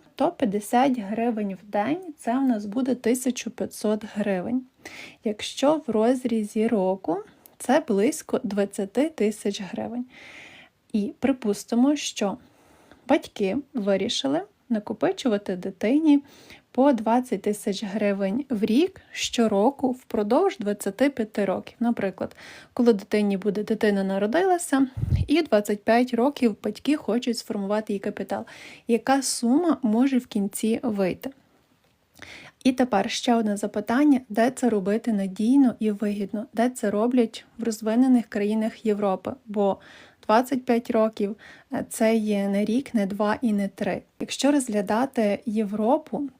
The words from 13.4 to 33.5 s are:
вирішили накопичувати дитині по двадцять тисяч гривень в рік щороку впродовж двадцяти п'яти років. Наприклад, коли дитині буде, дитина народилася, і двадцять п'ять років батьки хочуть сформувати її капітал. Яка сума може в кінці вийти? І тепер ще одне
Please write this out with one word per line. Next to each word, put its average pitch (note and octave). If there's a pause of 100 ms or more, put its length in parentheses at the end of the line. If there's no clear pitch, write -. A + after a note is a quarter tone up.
вирішили G#3 (280)
накопичувати G#3+
дитині C#4 (500)
по C#4
двадцять A3+
тисяч G3+
гривень G3+
в G#3
рік C4 (100)
щороку A3+
впродовж B3
двадцяти G#3
п'яти G#3+
років. F#3
Наприклад, G#3+ (380)
коли A#3+
дитині G3+
буде, G3+
дитина G#3
народилася, C4+ (400)
і D#4
двадцять G#3
п'ять A#3+
років A#3
батьки A#3
хочуть A#3+
сформувати G#3
її G3
капітал. G#3 (420)
Яка C4
сума C#4
може B3
в A#3+
кінці G#3+
вийти? G#3 (1300)
І C4
тепер B3
ще -
одне G#3+